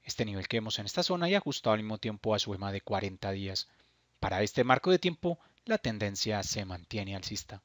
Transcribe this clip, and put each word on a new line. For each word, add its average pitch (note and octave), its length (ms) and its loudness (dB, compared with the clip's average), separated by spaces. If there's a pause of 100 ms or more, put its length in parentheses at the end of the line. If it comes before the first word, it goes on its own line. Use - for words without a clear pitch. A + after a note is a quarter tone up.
Este - 240 -2
nivel G2 220 -4
que A#2 100 2
vemos G#2+ 220 0
en G2+ 80 -6
esta F3 160 0
zona F3 260 2
y G3 60 6
ajustado C3 400 4
al G#2+ 80 0
mismo G#2+ 160 -2
tiempo G#2+ 340 0
a G2+ 60 4
su G2+ 160 0
ema G2 160 -2
de G2 100 -2
cuarenta G2 480 -2
días. G2 380 -4 (520)
Para F#2+ 220 2
este G#2+ 220 4
marco B2+ 260 0
de F3+ 80 6
tiempo, E3+ 400 -2 (280)
la A3+ 120 0
tendencia G#2 640 -2
se G2+ 240 -4
mantiene F#2+ 500 -6
alcista. G2+ 500 -8